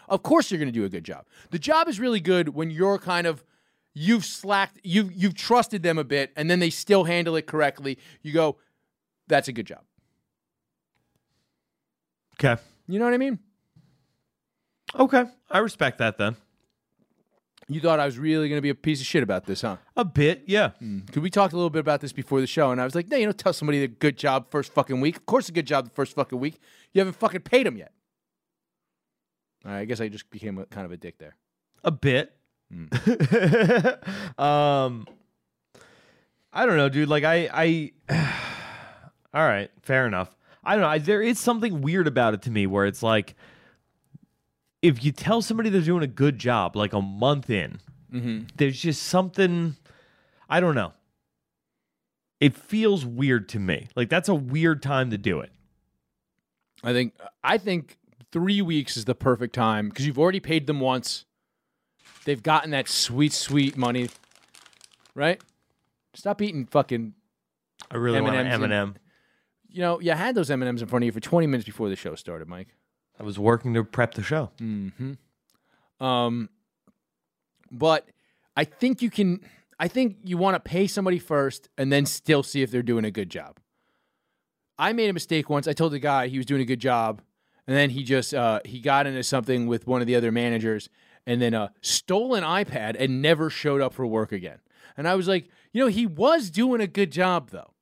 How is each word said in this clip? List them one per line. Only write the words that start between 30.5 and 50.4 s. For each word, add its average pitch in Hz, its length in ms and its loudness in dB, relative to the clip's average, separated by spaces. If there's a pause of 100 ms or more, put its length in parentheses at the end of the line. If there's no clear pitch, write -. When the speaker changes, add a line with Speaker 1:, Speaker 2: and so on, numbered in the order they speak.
Speaker 1:
a, 95 80 -12
kind 95 200 -14
of 85 60 -14
a 87 60 -14
dick 85 220 -18
there. 76 160 -20 (480)
Speaker 2:
A - 80 0
bit. 139 440 -2 (380)
Speaker 1:
Mm. 82 160 -14
Speaker 2:
<laughs> 196 1500 2
Um, 139 640 2 (1500)
I 226 120 2
don't 185 120 4
know, 139 120 4
dude. 143 200 0
Like, 147 140 2
I, 165 680 2 (180)
I, 147 220 0 (880)
<sighs> - 120 -20
all 156 120 2
right, 101 240 0 (140)
fair 131 240 2
enough. 92 280 -4 (280)
I 190 100 0
don't 214 80 2
know. 165 60 2
I, 156 100 0
there 196 240 0
is 233 180 0
something 220 420 0
weird 165 260 2
about 120 260 2
it 98 100 -6
to 120 80 -4
me 104 160 2
where 98 180 2
it's 101 180 -4
like, 110 320 0 (1500)
if 131 220 4
you 147 80 2
tell 220 300 0
somebody 226 280 -2
they're 190 120 2
doing 165 220 0
a 139 40 -2
good 131 320 0
job, 110 380 0
like, 104 160 0
a 101 80 0
month 120 480 0
in, 90 300 -4 (340)
Speaker 1:
Mm-hmm. 113 420 -8
Speaker 2:
there's 135 240 0
just 156 240 -2
something, 175 720 0 (720)